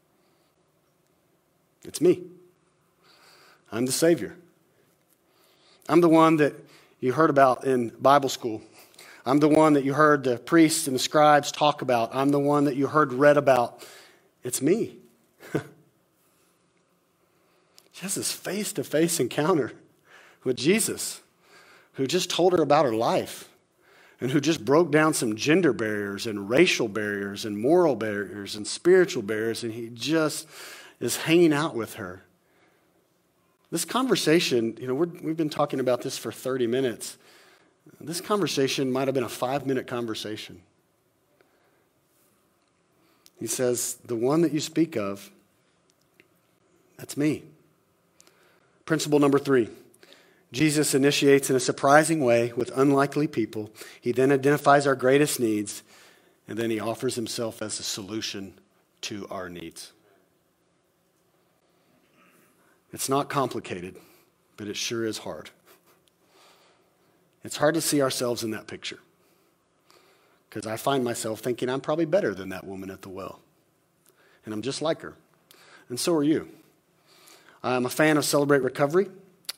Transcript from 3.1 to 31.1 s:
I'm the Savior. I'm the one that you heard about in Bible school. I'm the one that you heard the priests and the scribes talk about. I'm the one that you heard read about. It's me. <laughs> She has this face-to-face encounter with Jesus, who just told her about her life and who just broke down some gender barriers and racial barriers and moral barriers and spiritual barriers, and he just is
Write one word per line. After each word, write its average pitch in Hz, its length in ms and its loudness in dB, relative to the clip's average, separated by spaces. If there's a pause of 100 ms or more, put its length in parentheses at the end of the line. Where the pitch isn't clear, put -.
I'm 117 140 -2
the 131 60 -4
Savior. 139 440 0 (1500)
I'm 160 140 4
the 165 80 6
one 160 260 6
that 147 180 2 (460)
you 127 140 -2
heard 160 160 4
about 135 340 4
in 123 340 0
Bible 135 300 6
school. 110 320 -8 (680)
I'm 135 120 4
the 151 100 6
one 151 240 6
that 139 120 2
you 139 100 0
heard 147 300 4
the 123 120 0
priests 160 500 2
and 135 80 -2
the 123 60 -2
scribes 151 500 4
talk 147 300 0
about. 120 340 -2
I'm 135 140 0
the 143 100 2
one 143 260 2
that 139 120 0
you 139 120 0
heard 151 220 2
read 143 280 6
about. 127 440 2 (600)
It's - 180 -6
me. 170 380 -2 (520)
<laughs> 143 120 -4 (2250)
She - 100 -20
has 196 140 -6
this 113 160 -6
face-to-face 170 880 -2
encounter 147 520 0 (680)
with 127 140 -2
Jesus, 147 640 -2 (720)
who 135 160 -4
just 175 200 -2
told 175 240 2
her 175 80 4
about 147 240 4
her 120 80 0
life 123 560 -2 (720)
and 123 120 -4
who 151 80 2
just 147 240 -2
broke 147 260 4
down 156 240 2
some 110 220 -4
gender 147 360 2
barriers 104 540 -6
and 101 240 -6
racial 139 380 2
barriers 101 560 -6
and 104 120 -8
moral 151 380 2
barriers 101 640 -8
and 104 100 -12
spiritual 175 560 2
barriers, 107 400 -4
and 113 120 -8
he 117 140 -12
just 147 600 -4 (500)
is 120 200 -4